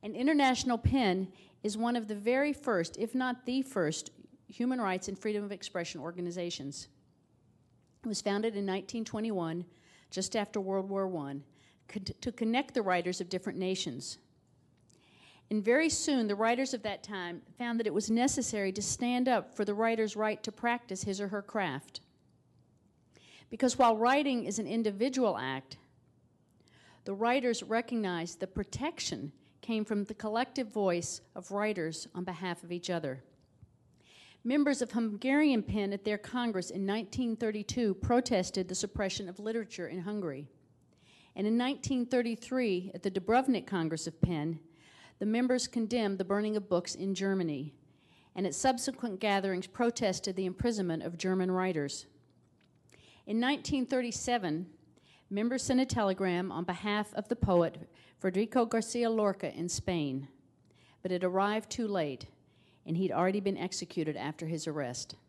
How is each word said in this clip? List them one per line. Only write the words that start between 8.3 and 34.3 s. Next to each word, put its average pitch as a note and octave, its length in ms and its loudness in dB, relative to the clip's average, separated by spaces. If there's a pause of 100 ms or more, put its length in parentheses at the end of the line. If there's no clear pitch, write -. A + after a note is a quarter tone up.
in G3+ 100 -2
nineteen G3 400 -4
twenty-one, F3+ 600 -2 (440)
just F#3+ 260 -4
after G#3 240 -2
World F#3+ 280 -2
War G3 200 0
One, C#3+ 340 -6 (460)
con-, G3 160 -8 (160)
to A#3+ 100 -4
connect A#3 420 0
the A#3 100 2
writers F3+ 380 2
of F3 80 -4
different F#3 300 -4
nations. F#3 600 -2 (1300)
And G#3+ 120 0
very C#4+ 280 6
soon, B3+ 380 2
the G3+ 80 0
writers A#3+ 360 2
of A3+ 120 -4
that G3+ 180 -4
time F3+ 400 -8 (160)
found A#3+ 200 -2
that A3 80 0
it F3+ 60 2
was G3+ 180 0
necessary A3+ 640 2
to G3+ 80 -6
stand B3 480 0
up A#3 260 2
for G#3+ 100 0
the G#3 100 -2
writer's A3 420 0
right G#3+ 280 0
to G#3+ 80 -4
practice A#3 500 -2
his G3 180 -2
or G3+ 80 -2
her G3+ 140 -4
craft. F3 580 -4 (1500)
Because A#3 260 2
while A#3 200 8
writing B3+ 480 4
is G3 140 -4
an G#3+ 80 -2
individual A3 680 2
act, C3 400 -6 (1300)
the G3 80 -6
writers A#3 500 2
recognized G#3+ 760 -2
the F#3+ 80 -4
protection F#3+ 840 -6 (280)
came A3 240 0
from G3+ 200 0
the G#3+ 100 -10
collective A3+ 540 -2
voice F#3 520 0 (140)
of F3+ 160 -12
writers F#3+ 640 -2
on F#3 100 -4
behalf F3 380 -6
of F3 100 -8
each F3 160 -6
other. C#3+ 340 -2 (1200)